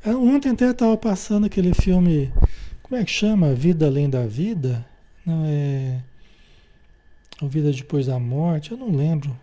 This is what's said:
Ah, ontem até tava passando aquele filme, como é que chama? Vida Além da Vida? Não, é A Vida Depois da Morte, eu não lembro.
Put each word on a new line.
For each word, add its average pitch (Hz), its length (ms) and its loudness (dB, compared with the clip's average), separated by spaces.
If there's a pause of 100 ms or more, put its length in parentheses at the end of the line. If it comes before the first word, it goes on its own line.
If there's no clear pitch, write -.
Ah, 220 80 0
ontem 262 340 2
até 247 220 2
tava 226 240 2
passando 208 520 0
aquele 180 260 2
filme, 175 580 2 (520)
como 254 180 -4
é - 20 0
que - 60 -4
chama? 196 460 2
Vida 156 320 2
Além 143 200 0
da 127 200 0
Vida? 127 580 -4 (400)
Não, 165 220 -2
é 139 520 -4 (1400)
A 147 60 -6
Vida 147 240 0
Depois 135 340 -4
da 127 140 -2
Morte, 147 500 -2
eu 233 80 -10
não 254 140 -6
lembro. 147 520 -2